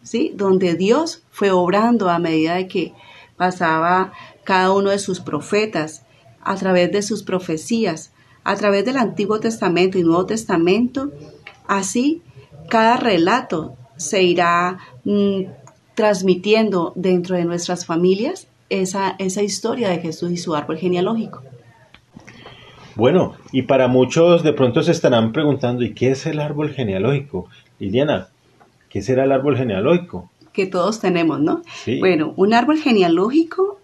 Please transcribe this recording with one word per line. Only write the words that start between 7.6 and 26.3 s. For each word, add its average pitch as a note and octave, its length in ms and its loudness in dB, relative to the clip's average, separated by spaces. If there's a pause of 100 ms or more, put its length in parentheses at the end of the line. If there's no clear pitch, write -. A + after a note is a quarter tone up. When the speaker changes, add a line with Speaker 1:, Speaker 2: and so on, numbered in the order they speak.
Speaker 1:
a G3 120 -2
través G3+ 300 2
del B3+ 120 -2
Antiguo G#3 420 -2
Testamento F#3+ 600 0
y F3 40 2
Nuevo E3+ 220 2
Testamento, A3 840 0 (560)
así A#3+ 540 -2 (480)
cada A3+ 280 4
relato F#3+ 800 0 (220)
se F#3+ 260 0
irá, F3 560 2 (260)
mm, G3+ 360 0 (540)
transmitiendo F#3+ 1000 2
dentro F3+ 400 0
de F3 100 0
nuestras F3 400 -4
familias G3 600 0 (220)
esa, F#3+ 500 -2
esa F#3+ 240 -2
historia G#3 460 -2
de E3+ 100 0
Jesús F3 320 -6
y F3 60 -4
su E3+ 180 -4
árbol D#3 220 -4
genealógico. F#3 640 -2 (1500)
Speaker 2:
Bueno, C#3+ 400 2 (160)
y C3 120 0
para C3 240 4
muchos E3 560 4
de D3+ 100 2
pronto C3 300 2
se E3+ 80 2
estarán B2 400 2
preguntando, B2 520 0
"¿Y G#2 100 -4
qué B2 180 0
es C3+ 140 -4
el D3+ 140 -4